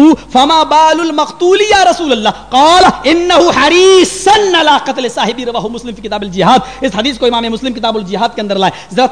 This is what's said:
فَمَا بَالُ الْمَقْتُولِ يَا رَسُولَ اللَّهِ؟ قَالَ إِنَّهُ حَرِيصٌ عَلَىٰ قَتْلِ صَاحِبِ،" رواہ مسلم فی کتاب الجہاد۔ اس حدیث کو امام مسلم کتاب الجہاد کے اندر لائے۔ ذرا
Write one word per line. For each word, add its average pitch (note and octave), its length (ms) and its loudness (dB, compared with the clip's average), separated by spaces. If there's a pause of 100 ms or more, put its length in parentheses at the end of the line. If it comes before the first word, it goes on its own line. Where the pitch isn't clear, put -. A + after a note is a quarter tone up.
(320)
فَمَا D4+ 320 2
بَالُ D#4 360 2
الْمَقْتُولِ E4+ 640 0
يَا G4+ 240 2
رَسُولَ E4+ 260 0
اللَّهِ؟ G#3+ 380 -2
قَالَ D#4+ 360 4
إِنَّهُ E4+ 680 0
حَرِيصٌ F#4 1040 2
عَلَىٰ D4+ 300 2
قَتْلِ B3+ 260 -6
صَاحِبِ،" A#3+ 340 -6
رواہ A#3 200 -6
مسلم A#3 300 -10
فی - 60 -18
کتاب G#3 200 -8
الجہاد۔ G3 380 0 (220)
اس C4 140 -2
حدیث A#3 220 -4
کو - 80 -4
امام A#3 180 -2
مسلم A#3 300 -6
کتاب A3 220 -4
الجہاد G#3+ 400 -4
کے A#3 60 -6
اندر G3+ 140 -4
لائے۔ G3 400 -4
ذرا B3 160 2